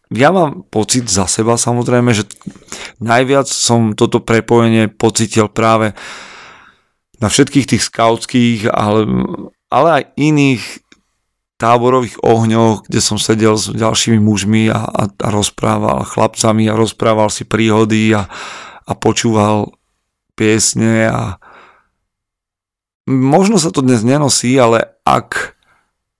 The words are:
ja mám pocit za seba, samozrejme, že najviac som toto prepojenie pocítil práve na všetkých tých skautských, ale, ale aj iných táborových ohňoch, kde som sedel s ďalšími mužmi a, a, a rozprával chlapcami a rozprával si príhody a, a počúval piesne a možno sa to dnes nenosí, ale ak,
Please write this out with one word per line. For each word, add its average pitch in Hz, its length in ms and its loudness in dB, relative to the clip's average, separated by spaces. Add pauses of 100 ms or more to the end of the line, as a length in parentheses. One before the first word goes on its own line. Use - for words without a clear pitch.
(120)
ja 143 240 2
mám 175 320 -2
pocit 113 400 -2
za 98 220 0
seba, 113 260 0
samozrejme, 120 560 0
že 107 160 -2 (720)
najviac 127 480 0
som 113 480 0
toto 120 240 2
prepojenie 113 720 2
pocítil 110 560 0
práve 113 480 0 (1300)
na 101 80 0
všetkých 135 460 0
tých - 100 -2
skautských, 117 800 0
ale, 107 400 0 (640)
ale 139 240 2
aj 131 80 0 (160)
iných 139 440 2 (920)
táborových 120 680 0
ohňoch, 113 640 2
kde 117 160 -2
som 107 160 -4
sedel 110 360 2
s 101 160 -4
ďalšími 113 480 0
mužmi 107 520 2
a, 110 160 -2
a, - 200 -2
a - 200 -6
rozprával 107 800 -2
chlapcami 110 640 0
a 110 80 0
rozprával 110 480 0
si - 160 -6
príhody 110 720 0
a, 98 120 -4 (600)
a - 80 -4
počúval 107 760 0 (680)
piesne 110 720 0
a 117 240 -6 (1700)
možno 151 520 2
sa 160 160 -2
to 139 80 0
dnes 120 240 2
nenosí, 131 480 0
ale 117 480 2
ak, - 560 -2 (600)